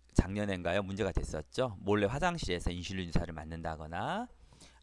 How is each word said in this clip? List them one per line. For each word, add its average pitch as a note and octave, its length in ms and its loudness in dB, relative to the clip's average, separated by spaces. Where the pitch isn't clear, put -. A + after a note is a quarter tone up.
작년엔가요? F#2+ 680 2
문제가 F#2+ 300 0
됐었죠. G#2 680 -2
몰래 G2+ 280 4
화장실에서 C3+ 680 0
인슐린 F2 400 -4
주사를 E2 200 2
맞는다거나 E2 960 -4